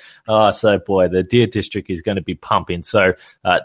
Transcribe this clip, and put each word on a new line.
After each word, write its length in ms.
Uh, 240
so, 280
boy, 280
the 140
Deer 240
District 460
is 100
gonna 220
be 100
pumping. 480
So, 320
uh, 200